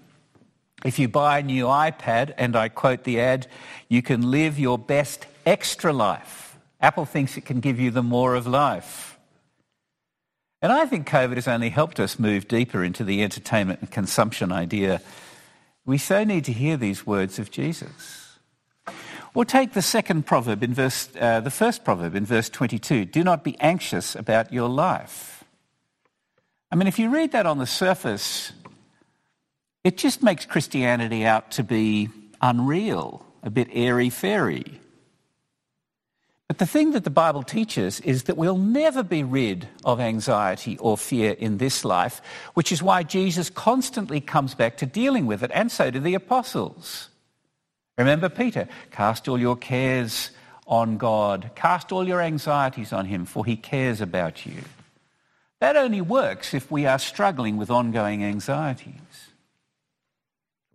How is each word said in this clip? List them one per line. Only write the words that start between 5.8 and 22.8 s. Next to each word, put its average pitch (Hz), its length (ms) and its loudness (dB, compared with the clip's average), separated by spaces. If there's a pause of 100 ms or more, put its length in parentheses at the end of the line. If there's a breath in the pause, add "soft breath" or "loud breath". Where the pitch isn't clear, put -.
life." - 640 -2 (240)
Apple 151 240 4
thinks 139 320 -2
it - 100 -12
can 131 120 -2
give 123 220 0
you 123 100 2
the 123 120 0
more 123 340 2
of 120 100 -2
life. 123 720 0 (1400)
And 185 100 2
I 302 140 4
think 170 220 -4
covid 127 260 2
has 123 140 -2
only 117 220 0
helped 156 280 0
us 98 200 -2
move 104 280 2
deeper 113 380 0
into 90 180 -4
the 101 220 0
entertainment 98 560 -2
and - 100 -10
consumption 107 640 0
idea. 95 480 0 (840 loud breath)
We 135 140 0
so 196 240 2
need 190 220 0
to 127 80 -4
hear 143 240 0
these 101 300 -2
words 98 340 0
of 101 100 -8
Jesus. - 880 -10 (960 loud breath)
Or 240 100 4
take 262 280 4
the 190 100 0
second 180 440 0
proverb 117 360 2
in 123 120 0
verse, 127 340 0 (120)
uh, 117 200 4
the 127 100 -6
first - 340 0
proverb 85 300 -2
in 101 100 -2
verse 113 240 0
twenty-two, 117 560 -2